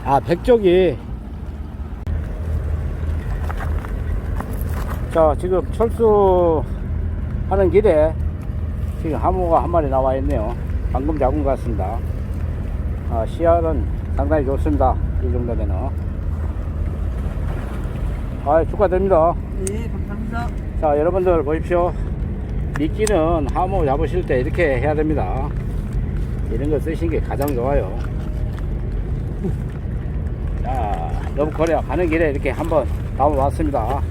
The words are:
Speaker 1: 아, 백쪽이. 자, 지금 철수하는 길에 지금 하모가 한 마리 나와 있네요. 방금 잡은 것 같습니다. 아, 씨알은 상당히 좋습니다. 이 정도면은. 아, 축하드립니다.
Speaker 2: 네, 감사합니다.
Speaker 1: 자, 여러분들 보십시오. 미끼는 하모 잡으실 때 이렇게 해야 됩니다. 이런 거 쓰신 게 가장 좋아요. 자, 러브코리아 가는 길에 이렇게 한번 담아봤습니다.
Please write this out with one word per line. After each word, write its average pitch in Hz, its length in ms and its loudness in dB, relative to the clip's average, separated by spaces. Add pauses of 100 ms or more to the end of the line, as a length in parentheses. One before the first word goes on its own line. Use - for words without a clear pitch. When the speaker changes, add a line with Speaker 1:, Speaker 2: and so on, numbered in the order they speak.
Speaker 1:
아, 135 160 4
백쪽이. 180 760 4 (4000)
자, 156 260 6
지금 180 220 0 (100)
철수하는 190 2000 2
길에 160 420 6 (880)
지금 151 160 -2
하모가 165 460 2
한 147 60 0
마리 160 200 2
나와 131 280 2
있네요. 131 380 0 (360)
방금 147 260 0
잡은 139 260 2
것 139 80 2
같습니다. 113 460 -2 (1120)
아, 113 160 0
씨알은 165 600 2 (300)
상당히 143 300 2
좋습니다. 139 500 2 (240)
이 123 120 0
정도면은. 120 580 0 (2500)
아, 156 200 4
축하드립니다. 185 680 4 (320)
Speaker 2:
네, 208 240 -4
감사합니다. 208 580 -4 (340)
Speaker 1:
자, 147 160 4
여러분들 175 460 2
보십시오. 170 500 0 (840)
미끼는 160 760 2
하모 175 320 0
잡으실 135 400 0
때 131 160 2
이렇게 123 380 2
해야 147 140 2
됩니다. 151 540 0 (1040)
이런 127 180 0
거 147 100 2
쓰신 156 300 -2
게 135 120 0
가장 120 320 -2
좋아요. 127 440 0 (2750)
자, 107 580 -2 (140)
러브코리아 147 460 0
가는 165 280 0
길에 160 220 2
이렇게 143 180 0
한번 147 360 0 (320)
담아봤습니다. 135 920 2